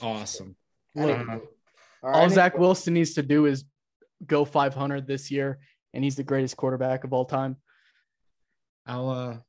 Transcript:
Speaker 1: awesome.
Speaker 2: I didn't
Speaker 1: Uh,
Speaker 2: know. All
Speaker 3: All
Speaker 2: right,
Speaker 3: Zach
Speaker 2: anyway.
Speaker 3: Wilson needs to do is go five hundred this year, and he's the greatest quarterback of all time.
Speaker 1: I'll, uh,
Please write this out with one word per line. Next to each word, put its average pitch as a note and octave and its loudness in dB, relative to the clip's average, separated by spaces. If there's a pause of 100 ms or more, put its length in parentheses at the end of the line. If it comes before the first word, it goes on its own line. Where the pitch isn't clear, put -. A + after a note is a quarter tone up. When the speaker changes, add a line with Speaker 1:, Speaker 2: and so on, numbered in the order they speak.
Speaker 1:
awesome. G#2+ -8 (400)
Speaker 2:
I D3+ -2
didn't C3 0
Speaker 1:
Uh, A2+ -4
Speaker 2:
know. A2+ -8 (600)
All C3 -2
Speaker 3:
All D#3+ 8
Speaker 2:
right, F3 8
Speaker 3:
Zach F3+ 6
Speaker 2:
anyway. F3 0
Speaker 3:
Wilson F#3 2
needs E3 2
to D3+ 0
do D3 4
is C3+ -2 (600)
go D3 2
five C#3+ 0
hundred C#3 -6
this C#3 -8
year, C#3 -4 (340)
and B2+ -4
he's C#3 -2
the C#3+ -6
greatest C3+ -2
quarterback C3 -4
of B2+ -8
all B2+ 0
time. C3+ -6 (1300)
Speaker 1:
I'll, B2+ -6
uh, B2+ -8 (120)